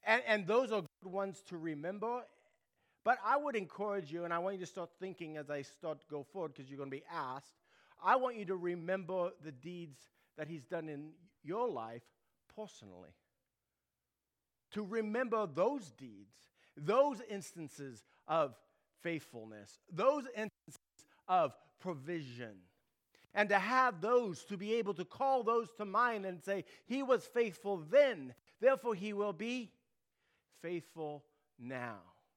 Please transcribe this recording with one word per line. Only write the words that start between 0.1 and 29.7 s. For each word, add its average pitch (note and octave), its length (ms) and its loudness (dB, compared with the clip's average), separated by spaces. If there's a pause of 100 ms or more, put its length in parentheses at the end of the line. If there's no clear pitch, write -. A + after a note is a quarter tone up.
and G#3 220 2
those A3+ 240 4
are G#3 120 0 (180)
good F#3 100 -12
ones G3 380 -6
to F3 80 -10
remember. F#3 640 -4 (840)
But A#3+ 200 4
I A#3 140 4
would D4 180 0
encourage G3 560 -2
you, E3+ 120 -4
and E3+ 100 -2
I E3+ 60 2
want F#3+ 160 -2
you F#3 60 -6
to F3+ 100 -10
start F3 180 -8 (100)
thinking E3+ 380 -8
as D3 120 -10
I C#3+ 140 -4
start D3+ 360 -8
to - 100 -20
go C#3+ 140 -6
forward, D#3+ 320 -8
'cause C3+ 140 -16
you're C#3 100 -12
gonna C#3 100 -6
be C3+ 220 -8
asked, C#3+ 480 -8 (420)
I G3 140 6
want B3+ 220 0
you G#3 80 -6
to F#3+ 100 -2
remember F3 760 -2 (100)
the D#3 100 -12
deeds D3+ 480 -12 (380)
that D3+ 100 -8
he's D#3 180 -10
done D#3+ 220 -6
in D3+ 260 -10 (300)
your G#3+ 240 -2
life A#2 360 -6 (520)
personally. F#2+ 580 -16 (1600)
To G#3 120 -4
remember A3 600 0
those F#3 460 0
deeds, G#2+ 580 -20 (260)
those A3+ 460 4
instances D#3 840 -10 (240)
of D3+ 320 2 (420)
faithfulness, A2 800 -8 (120)
those B3 380 4
instances - 760 -10 (220)
of E3+ 280 4 (220)
provision. C3 880 -8 (680)
And G#3 140 6
to G3+ 100 8
have A#3 420 4
those, A3 440 4
to G3+ 120 -6
be G#3 160 0
able G#3 220 2
to F3 100 -4
call C4+ 380 2
those A#3 300 2
to G#3+ 120 -6
mind G#3+ 400 2
and F3+ 180 -8
say, F#3+ 220 -2 (200)
"He C4+ 180 -2
was B3 240 2
faithful G3+ 500 0
then, D#3+ 560 4 (260)
therefore B3+ 360 4
he G#3 180 -4
will G3+ 200 0
be A3+ 380 -4 (920)